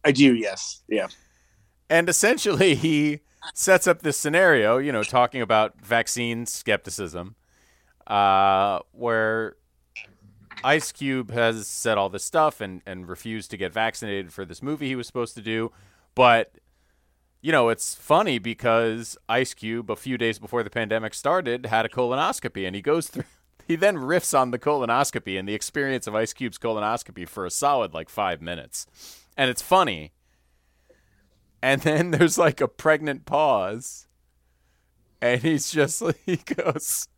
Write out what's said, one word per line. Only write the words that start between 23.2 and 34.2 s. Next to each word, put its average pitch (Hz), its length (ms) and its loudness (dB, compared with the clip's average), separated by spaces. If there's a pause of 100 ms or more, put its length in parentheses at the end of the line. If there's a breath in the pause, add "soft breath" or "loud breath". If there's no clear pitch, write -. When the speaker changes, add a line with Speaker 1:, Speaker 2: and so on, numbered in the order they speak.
Speaker 2:
<laughs> - 220 -20
he 165 80 0
then 190 220 2
riffs 151 420 0
on 127 140 2
the 123 60 -4
colonoscopy 123 800 0
and 95 120 -6
the 107 60 -4
experience 135 520 -4
of 107 80 -8
Ice 110 180 -2
Cube's 120 260 -8
colonoscopy 107 680 -4
for 98 160 -10
a 87 60 -6
solid, 127 420 0
like, 80 160 -10
five 90 320 -4
minutes. 82 460 -12 (500 soft breath)
And 131 140 2
it's - 120 -8
funny. 107 500 2 (1500)
And 131 220 2
then 160 280 2
<laughs> - 20 0
there's, 151 260 4
like, 160 220 2
a 131 80 0
pregnant 151 580 0
pause. 120 800 0 (1120)